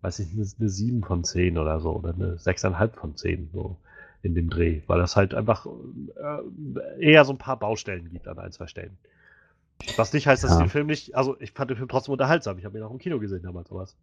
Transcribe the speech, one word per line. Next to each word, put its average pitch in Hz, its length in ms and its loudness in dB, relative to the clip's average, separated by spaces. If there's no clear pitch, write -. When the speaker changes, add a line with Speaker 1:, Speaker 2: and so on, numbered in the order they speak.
Speaker 1:
weiß 92 180 -6
ich, 87 140 -4
eine, 107 120 -2
eine 110 100 2
sieben 107 340 0
von 87 200 -2
zehn 87 360 2
oder 78 200 0
so, 80 160 -2
oder 82 180 -4
eine 87 260 -4
sechseinhalb 95 580 0
von 76 180 -10
zehn, 82 380 -4
so 92 240 -8
in 90 120 0
dem 85 140 2
Dreh, 82 380 2
weil 87 120 4
das 87 160 2
halt 98 200 4
einfach, 107 320 0
äh, - 1300 -10
eher 151 220 10
so 135 80 4
ein 139 60 -4
paar 131 220 -6
Baustellen 101 520 -6
gibt 82 160 -12
an 87 120 -12
ein, 92 120 -12
zwei 87 160 -14
Stellen. 90 300 -16
Was - 160 0
nicht 147 160 0
heißt, 135 160 6
dass 90 80 4
Speaker 2:
Ja. 85 60 8
Speaker 1:
ich 82 60 8
den 87 60 4
Film 147 180 0
nicht, - 280 -4
also 131 240 2
ich 104 120 -14
fand 131 180 -6
den 127 80 -2
Film 127 100 -8
trotzdem 131 260 -2
unterhaltsam, 135 440 0
ich 90 80 -14
hab 98 100 -10
ihn - 80 -8
auch 107 80 -10
im 131 80 -12
Kino 160 200 -4
gesehen 98 240 -6
damals, 90 260 -10
sowas. 95 340 -12